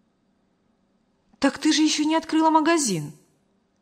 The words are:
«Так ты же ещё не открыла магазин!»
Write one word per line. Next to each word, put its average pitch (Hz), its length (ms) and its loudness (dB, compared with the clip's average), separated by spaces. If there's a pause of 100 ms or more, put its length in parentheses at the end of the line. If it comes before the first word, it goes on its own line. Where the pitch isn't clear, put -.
(1400)
«Так 277 200 -2
ты 311 140 0
же 285 100 2
ещё 302 220 0
не 311 100 0
открыла 320 360 0
магазин!» 285 640 0 (680)